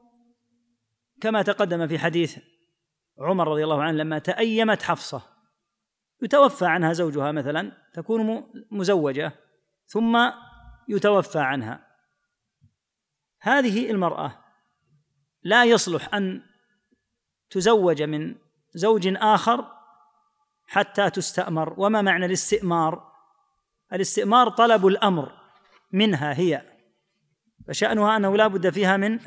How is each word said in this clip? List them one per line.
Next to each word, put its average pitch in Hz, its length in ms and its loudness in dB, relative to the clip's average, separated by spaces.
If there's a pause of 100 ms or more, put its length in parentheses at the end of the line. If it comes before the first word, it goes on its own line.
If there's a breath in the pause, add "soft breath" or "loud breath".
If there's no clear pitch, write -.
(1200)
كما 214 220 0
تقدم 180 460 -2
في 160 100 -4
حديث 165 400 -2 (800)
عمر 170 300 -2
رضي 156 160 0
الله 151 180 0
عنه 160 140 -2
لما 156 220 -4
تأيمت 220 640 -2
حفصة - 400 -6 (1000)
يتوفى 269 440 4
عنها 165 260 2
زوجها 151 400 -2
مثلًا، 156 400 -4 (220)
تكون 220 320 -4
م-، 220 180 -6 (260)
مزوجة 170 640 -2 (540)
ثم 233 440 0 (580)
يتوفى 202 500 2
عنها. 131 480 -4 (1500)
هذه 233 500 0
المرأة 165 480 -4 (1040)
لا 226 220 4
يصلح 196 500 0
أن 190 280 -6 (1080)
تزوج 180 520 2
من 151 320 -6 (400)
زوج 190 420 2
آخر 214 560 0 (960)
حتى 202 440 0
تستأمر. 165 720 -4
وما 208 220 2
معنى 180 240 0
الاستئمار؟ 175 840 -2 (800)
الاستئمار 208 560 2
طلب 226 380 4
الأمر 185 460 2 (600 soft breath)
منها 151 460 0
هي، 160 340 -2 (960)
فشأنها 214 480 0
أنه 202 200 0
لا 214 100 6
بد 190 240 0
فيها 196 260 2
من 208 180 0 (120)